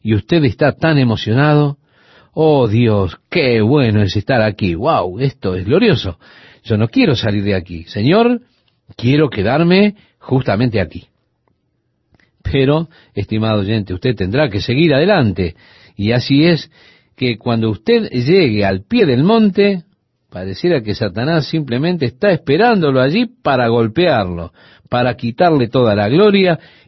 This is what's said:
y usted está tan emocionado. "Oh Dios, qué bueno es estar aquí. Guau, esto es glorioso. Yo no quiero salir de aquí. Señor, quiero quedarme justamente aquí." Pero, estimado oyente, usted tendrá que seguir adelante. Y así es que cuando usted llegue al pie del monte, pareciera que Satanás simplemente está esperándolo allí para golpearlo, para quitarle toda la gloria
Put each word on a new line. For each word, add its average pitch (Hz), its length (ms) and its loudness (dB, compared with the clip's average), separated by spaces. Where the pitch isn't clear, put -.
y 110 140 0
usted 165 280 0
está 143 280 0
tan 160 260 0
emocionado. 143 800 0
"Oh 147 340 2
Dios, 104 540 0
qué 127 300 0
bueno 110 420 2
es 98 140 -2
estar 113 260 0
aquí. 101 320 -2
Guau, 101 460 -2
esto 117 340 -4
es 92 100 -6
glorioso. 139 540 0
Yo 110 120 -2
no 110 120 0
quiero 220 260 0
salir 104 300 -2
de 101 100 0
aquí. 85 300 -8
Señor, 220 560 0
quiero 143 320 0
quedarme 170 680 0
justamente 117 640 -2
aquí." 90 240 -8
Pero, 143 460 0
estimado 107 460 -2
oyente, 98 340 -2
usted 117 220 -4
tendrá 107 340 -2
que 98 100 -4
seguir 143 340 0
adelante. 131 600 0
Y 104 160 -2
así 139 340 2
es 170 280 0
que 120 240 -4
cuando 113 320 -2
usted 220 400 -2
llegue 123 540 0
al 95 200 -2
pie 226 220 0
del 131 160 2
monte, 202 640 2
pareciera 101 540 -2
que 104 120 -4
Satanás 120 520 -2
simplemente 151 600 -4
está 202 260 -2
esperándolo 160 680 2
allí 170 260 0
para 127 420 -2
golpearlo, 113 840 0
para 123 260 -2
quitarle 123 540 0
toda 117 260 2
la 101 140 0
gloria 190 500 2